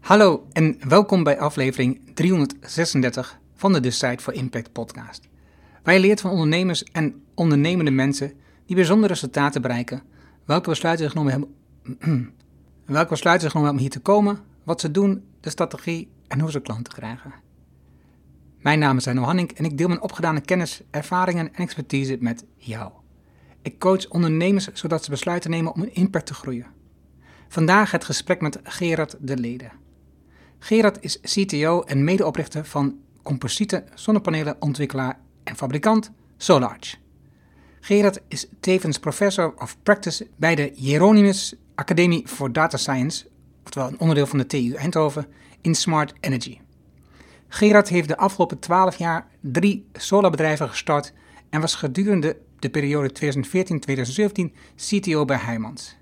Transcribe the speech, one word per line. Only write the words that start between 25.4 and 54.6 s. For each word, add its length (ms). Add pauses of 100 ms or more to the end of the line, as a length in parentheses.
nemen 240
om 60
hun 140
impact 320
te 80
groeien. 320 (840)
Vandaag 420
het 140
gesprek 360
met 220
Gerard 580
de 160
Lede. 340 (880)
Gerard 400
is 200
C 280
T 160
O 180
en 220
medeoprichter 600
van 340 (240)
composiete 640 (100)
zonnepanelenontwikkelaar 1300 (240)
en 120
fabrikant 560 (240)
Solarge. 600 (840)
Gerard 480
is 200 (120)
tevens 380
Professor 560
of 280
Practice 540
bij 180
de 200
Hieronymus 800 (200)
Academie 540
voor 240
Data 240
Science, 500 (380)
oftewel 240
een 120
onderdeel 260
van 120
de 80
T 60
U 200
Eindhoven, 540 (340)
in 140
Smart 460
Energy. 380 (880)
Gerard 400
heeft 200
de 80
afgelopen 420
twaalf 380
jaar 300 (140)
drie 520
solarbedrijven 760
gestart 440 (380)
en 100
was 140
gedurende 680 (180)
de 120
periode 420
tweeduizend 360
veertien 320
tweeduizend 380
zeventien 360 (220)